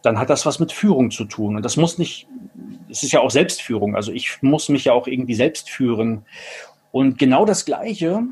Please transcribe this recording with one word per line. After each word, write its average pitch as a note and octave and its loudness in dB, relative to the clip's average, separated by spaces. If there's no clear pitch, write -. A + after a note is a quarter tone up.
dann A2+ 2
hat C3 -2
das C#3+ 2
was G3 -2
mit E3 0
Führung C3+ 2
zu A#2 -8
tun. G#2 -4
Und G#2+ -6
das A#2+ -2
muss E3 2
nicht, - -6
es - -8
ist B2+ -2
ja C#3+ 6
auch B2 2
Selbstführung, G#2+ 0
also G#2 -4
ich - -8
muss D3 2
mich C#3 0
ja C3 6
auch B2 2
irgendwie B2+ -4
selbst C3+ 0
führen. A2+ 0
Und C3+ 2
genau C#3 4
das G#3 0
Gleiche G3 -2